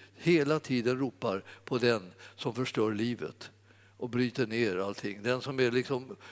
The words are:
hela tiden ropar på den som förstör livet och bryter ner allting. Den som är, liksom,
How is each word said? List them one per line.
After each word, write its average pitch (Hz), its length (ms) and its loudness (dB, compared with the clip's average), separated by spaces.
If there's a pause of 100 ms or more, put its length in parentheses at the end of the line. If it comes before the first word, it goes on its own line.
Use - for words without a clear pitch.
(140)
hela 156 460 4
tiden 127 380 2
ropar 117 440 -2 (220)
på 131 140 0
den 113 340 2 (240)
som 120 180 -4
förstör 117 380 0
livet 110 580 -4 (480)
och 123 120 -6
bryter 123 360 0
ner 110 300 2
allting. 101 460 -4
Den 123 180 0
som 135 200 -2
är, 127 100 4
liksom, 123 460 -2 (160)